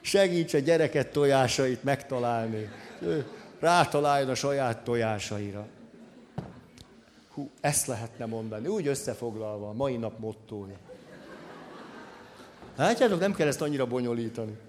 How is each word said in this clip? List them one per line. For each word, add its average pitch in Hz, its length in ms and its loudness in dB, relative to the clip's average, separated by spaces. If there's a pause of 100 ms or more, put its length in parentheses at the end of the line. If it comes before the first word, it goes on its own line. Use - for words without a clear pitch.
segíts 175 540 4
a 151 40 6
gyereket 151 540 4
tojásait 135 720 4
megtalálni. 117 840 -2 (320)
Ő 160 260 -2 (320)
rátaláljon 147 680 4
a 131 60 0
saját 135 500 0
tojásaira. 107 840 -2 (1600)
Hú, - 220 -10 (100)
ezt 147 260 0
lehetne 117 400 -6
mondani, 110 400 -6
úgy 190 200 0
összefoglalva 110 840 -4
a 104 40 -8
mai 127 240 -2
nap 113 220 -6
mottója. 104 600 -10 (2000)
Látjátok, 196 440 4
nem 196 140 2
kell 156 120 2
ezt 135 140 0
annyira 147 260 0
bonyolítani. 117 720 -2 (100)